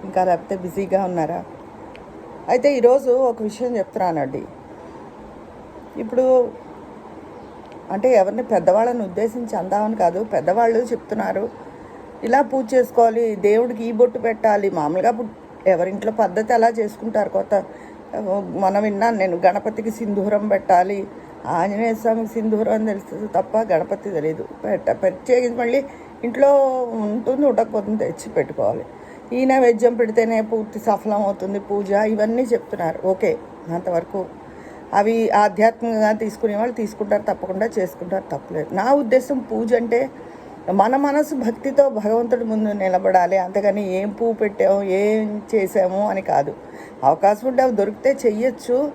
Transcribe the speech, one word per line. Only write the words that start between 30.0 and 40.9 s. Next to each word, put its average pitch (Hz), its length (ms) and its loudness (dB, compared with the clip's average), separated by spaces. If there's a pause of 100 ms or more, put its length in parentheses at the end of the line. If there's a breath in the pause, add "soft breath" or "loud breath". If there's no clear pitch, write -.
పూర్తి 214 380 -4
సఫలం 208 440 0
అవుతుంది 196 360 -2
పూజ, 202 320 -4
ఇవన్నీ 220 520 2
చెప్తున్నారు. 185 640 -2
ఓకే, 185 300 0 (300)
అంతవరకు 170 580 -4 (680 loud breath)
అవి 220 360 2
ఆధ్యాత్మికంగా 214 840 2
తీసుకునే 214 440 -2
వాళ్ళు 233 200 -2
తీసుకుంటారు, 208 460 -2
తప్పకుండా 190 480 -2 (100)
చేసుకుంటారు, 185 520 -4
తప్పలేదు. 156 440 -6
నా 220 180 2
ఉద్దేశం 262 460 2
పూజ 226 340 -2
అంటే 233 360 2 (600 loud breath)
మన 202 240 4